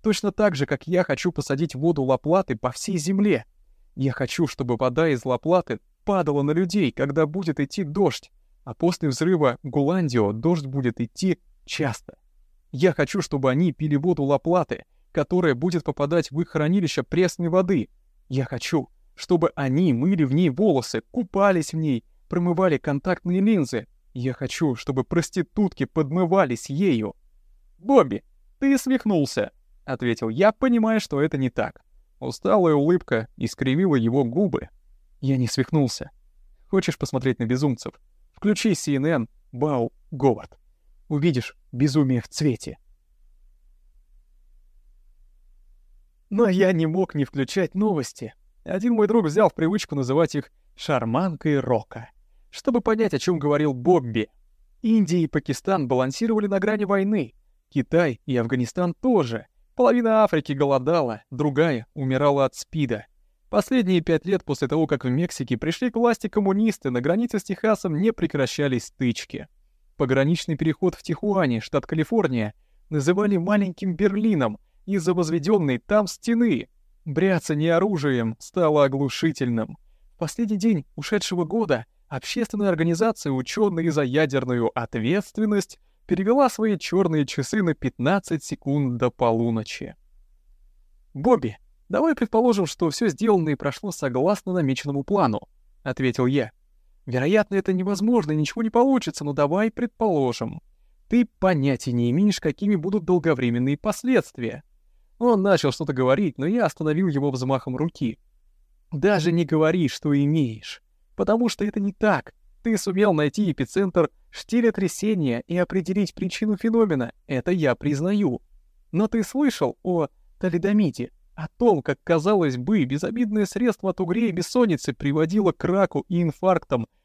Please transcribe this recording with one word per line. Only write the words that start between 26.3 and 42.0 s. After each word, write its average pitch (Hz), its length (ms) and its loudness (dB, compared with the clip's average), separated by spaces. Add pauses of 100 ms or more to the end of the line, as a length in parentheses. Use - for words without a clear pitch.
ею. 135 440 0 (640)
«Бобби, 185 460 4 (340)
ты 277 200 2
свихнулся», — 190 720 0 (340)
ответил 120 440 -2
я, 185 240 4
понимая, 220 460 2
что 143 220 -4
это 156 160 0
не 131 140 0
так. - 320 -6 (380)
Усталая 170 540 2
улыбка 143 600 0
искривила 139 600 0
его 120 280 2
губы. 147 440 -2 (520)
«Я 135 160 0
не 123 120 0
свихнулся. - 600 -2 (580)
Хочешь 185 280 0
посмотреть 127 440 -2
на 117 60 -2
безумцев? 127 540 -2 (300)
Включи 208 440 0
си - 220 -2
эн 135 100 0
эн, 147 220 0 (220)
Бау, 127 420 -2 (200)
Говард. 131 440 0 (520)
Увидишь 147 480 -2 (160)
безумие 131 480 2